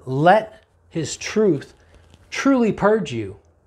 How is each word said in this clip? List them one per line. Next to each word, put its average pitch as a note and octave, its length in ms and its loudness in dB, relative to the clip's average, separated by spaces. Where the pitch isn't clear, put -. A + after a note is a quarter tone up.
let E3+ 580 2
his D#3 280 -8
truth G3 560 -2
truly B3 420 0
purge G3+ 400 0
you G#2 260 -10